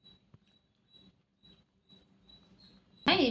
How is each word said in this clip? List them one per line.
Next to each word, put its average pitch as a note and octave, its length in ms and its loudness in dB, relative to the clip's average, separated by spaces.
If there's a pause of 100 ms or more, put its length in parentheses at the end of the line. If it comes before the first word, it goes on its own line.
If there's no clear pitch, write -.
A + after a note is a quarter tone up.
(3250)
ఈ A#3+ 60 -2